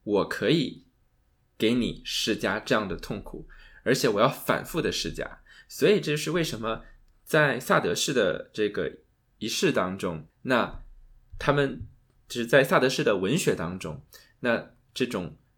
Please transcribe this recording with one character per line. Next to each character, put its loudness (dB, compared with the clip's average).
我 2
可 0
以 0
给 4
你 -2
施 -2
加 -2
这 -4
样 2
的 -6
痛 -8
苦， -14
而 2
且 2
我 2
要 6
反 -2
复 -6
的 0
施 -6
加。 -10
所 2
以 4
这 -2
是 -4
为 0
什 -6
么 -6
在 2
萨 2
德 0
式 -2
的 2
这 0
个 -6
仪 -6
式 0
当 -2
中， -6
那 0
他 2
们 -2
就 -6
是 -4
在 6
萨 4
德 4
式 0
的 4
文 2
学 2
当 -6
中， -10
那 -2
这 -2
种 -4